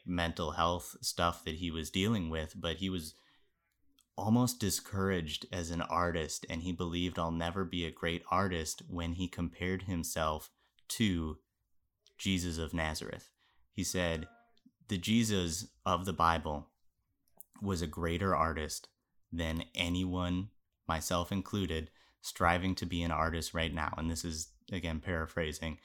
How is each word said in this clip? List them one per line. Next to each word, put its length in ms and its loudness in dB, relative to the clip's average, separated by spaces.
mental 460 0
health 500 0
stuff 440 0
that 100 -4
he 140 -2
was 200 -4
dealing 400 2
with, 260 -4
but 220 -4
he 120 -2
was 240 -4
almost 420 4
discouraged 920 0
as 180 -2
an 120 0
artist, 680 0
and 140 -4
he 80 -2
believed, 480 -2
"I'll 120 0
never 320 0
be 220 -2
a 60 -4
great 400 -2
artist," 560 0
when 260 -4
he 140 -2
compared 560 -4
himself 680 -2
to 480 2
Jesus 400 0
of 160 -4
Nazareth. 560 -4
He 120 -4
said, 440 0
"The 100 0
Jesus 680 2
of 200 2
the 80 0
Bible 560 2
was 220 0
a 40 0
greater 480 2
artist 520 2
than 340 0
anyone, 720 0
myself 440 0
included, 600 0
striving 540 4
to 120 -4
be 160 0
an 80 2
artist 420 0
right 200 0
now." 240 -2
And 120 0
this 160 -2
is, 240 -4
again, 280 -2
paraphrasing, 840 -2